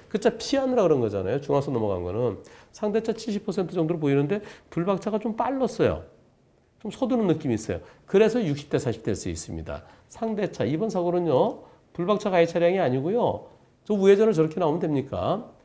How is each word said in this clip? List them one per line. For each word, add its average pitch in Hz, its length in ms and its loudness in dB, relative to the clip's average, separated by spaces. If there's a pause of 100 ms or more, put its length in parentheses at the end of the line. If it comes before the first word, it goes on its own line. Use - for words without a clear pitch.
그 220 100 -2
차 226 180 0
피하느라 254 460 0
그런 156 180 4
거잖아요. 101 400 0
중앙선 143 320 0
넘어간 101 300 -2
거는. 101 360 -2 (340)
상대차 220 400 -2
칠십 208 340 -6
퍼센트 180 260 -4
정도로 165 280 0
보이는데 147 400 2 (300)
불박차가 196 500 -2
좀 226 160 -4
빨랐어요. 233 680 0 (800)
좀 208 100 -10
서두른 233 380 0
느낌이 156 260 0
있어요. 101 240 -4 (280)
그래서 220 380 4
육십 143 240 -4
대 139 120 0
사십 113 240 -4
대일 110 100 0
수 90 140 -8
있습니다. 78 560 -8 (240)
상대차, 214 560 -4
이번 160 260 -2
사고는요. 175 720 0 (300)
불박차 196 380 -2
가해 170 160 6
차량이 175 340 2
아니고요. 147 680 0 (380)
저 214 100 -2
우회전을 202 380 6
저렇게 156 260 2
나오면 170 220 0
됩니까? 143 720 -2 (120)